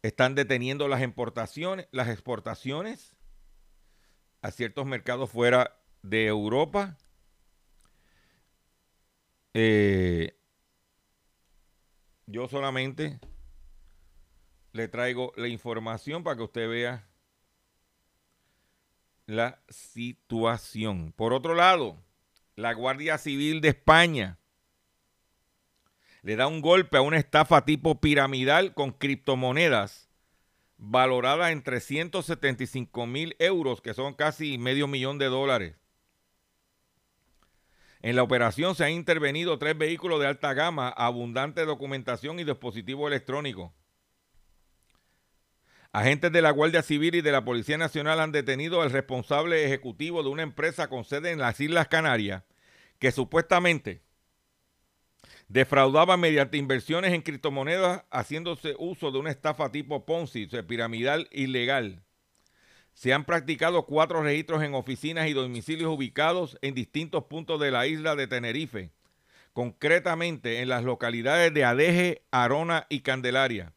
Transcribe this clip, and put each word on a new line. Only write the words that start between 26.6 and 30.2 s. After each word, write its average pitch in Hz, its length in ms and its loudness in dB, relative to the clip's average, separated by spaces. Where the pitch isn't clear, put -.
golpe 165 360 6
a 131 40 8
una 151 160 4
estafa 151 460 6
tipo 156 380 2
piramidal 143 720 4
con 139 180 -2
criptomonedas 131 1160 0